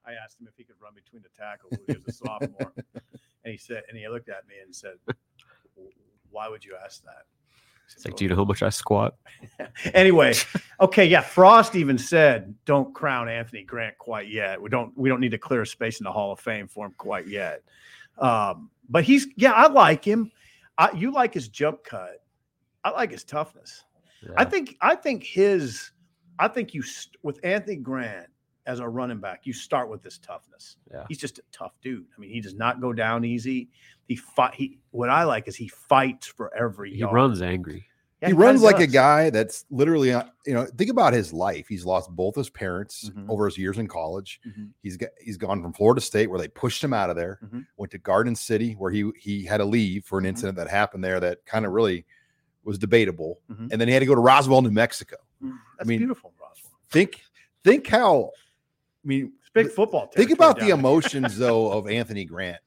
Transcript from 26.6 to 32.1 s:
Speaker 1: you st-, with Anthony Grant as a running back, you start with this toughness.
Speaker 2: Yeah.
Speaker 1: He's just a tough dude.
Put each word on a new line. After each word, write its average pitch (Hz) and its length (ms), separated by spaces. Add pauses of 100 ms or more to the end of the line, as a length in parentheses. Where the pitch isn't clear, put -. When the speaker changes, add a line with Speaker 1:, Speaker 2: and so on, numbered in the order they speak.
Speaker 1:
you 147 80
st-, - 420
with 143 200
Anthony 196 340
Grant 120 500 (380)
as 127 140
a 123 80
running 120 320
back, 95 260
you 131 80
start 123 360
with 107 140
this - 160
toughness. - 580 (140)
Speaker 2:
Yeah. 71 160
Speaker 1:
He's 156 100
just - 220
a - 120
tough - 300
dude. 117 240 (100)